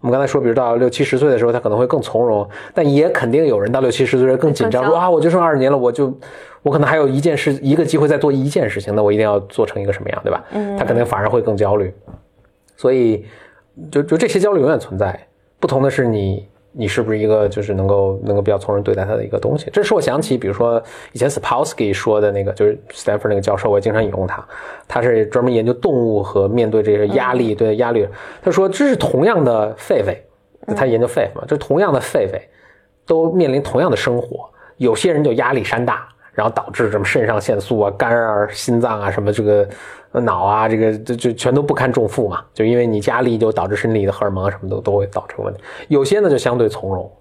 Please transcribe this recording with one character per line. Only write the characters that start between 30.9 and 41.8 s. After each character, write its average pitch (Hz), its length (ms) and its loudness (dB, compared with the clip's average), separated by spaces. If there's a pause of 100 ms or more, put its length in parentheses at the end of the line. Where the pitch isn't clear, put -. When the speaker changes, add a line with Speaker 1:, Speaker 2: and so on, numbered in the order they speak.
Speaker 1:
究 120 60 2
狒 113 80 -6
狒 - 200 -2
嘛， - 140 -10
这 151 80 0
同 143 240 0
样 196 120 2
的 131 80 2
狒 - 280 -2
狒 - 120 -6 (640)
都 160 280 2
面 165 200 2
临 139 80 0
同 139 200 -2
样 175 100 2
的 113 60 0
生 120 240 -2
活， - 280 -10 (280)
有 120 180 2
些 175 180 0
人 151 120 2
就 135 80 2
压 123 200 0
力 123 120 -2
山 120 200 -2
大， 110 220 -2 (260)
然 107 140 -2
后 113 80 -2
导 - 160 -6
致 107 200 -2
什 104 80 -2
么 98 60 -2
肾 113 220 0
上 107 140 0
腺 104 200 -2
素 110 200 -2
啊、 101 180 2
肝 120 180 2
啊、 107 360 0
心 117 280 -2
脏 113 200 -2
啊、 98 100 -2
什 98 100 -4
么 104 120 0
这 110 100 -2
个， 104 260 4 (440)
呃， 120 80 0
脑 95 240 -2
啊， 107 240 2
这 113 80 0
个， 110 220 2
就， 113 160 -6
就 120 180 -2
全 123 220 -2
都 143 80 2
不 143 120 0
堪 131 180 0